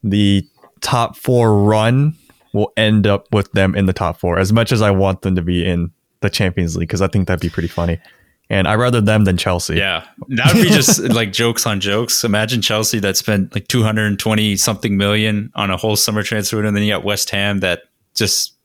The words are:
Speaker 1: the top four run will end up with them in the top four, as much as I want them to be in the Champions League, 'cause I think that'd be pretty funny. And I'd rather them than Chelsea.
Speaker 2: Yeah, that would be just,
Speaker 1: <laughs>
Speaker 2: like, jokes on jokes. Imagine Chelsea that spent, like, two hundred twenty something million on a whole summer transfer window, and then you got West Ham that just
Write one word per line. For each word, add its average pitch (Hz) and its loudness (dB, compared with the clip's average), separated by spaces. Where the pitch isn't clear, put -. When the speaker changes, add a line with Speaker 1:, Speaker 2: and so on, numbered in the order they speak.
Speaker 1:
the 101 2
top - -2
four 113 2
run 117 2
will 104 0
end 107 4
up 98 0
with 101 0
them 95 2
in 98 2
the 92 2
top 82 -4
four, 87 0
as 95 2
much 117 2
as 110 2
I 104 4
want 95 0
them 92 0
to 90 0
be 87 0
in 87 -2
the 101 0
Champions 90 -2
League, 87 -4
'cause 92 -2
I 95 2
think 95 0
that'd 87 -2
be 87 -2
pretty 82 -4
funny. 85 -4
And 98 0
I'd 107 2
rather 120 2
them 107 4
than 92 2
Chelsea. 87 -2
Speaker 2:
Yeah, 95 -2
that 131 2
would 220 4
be 180 4
just, 151 2
Speaker 1:
<laughs> - -2
Speaker 2:
like, 110 -2
jokes 117 -2
on 101 -2
jokes. 104 -2
Imagine 110 0
Chelsea 110 -2
that 98 0
spent, 101 0
like, 101 -6
two 120 0
hundred 107 0
twenty 107 0
something 101 -2
million 104 0
on 101 -2
a 92 -2
whole 107 -2
summer 107 -2
transfer 107 -4
window, 107 0
and 101 0
then 104 0
you 104 0
got 92 -4
West 101 -4
Ham 101 -2
that 90 -2
just - -2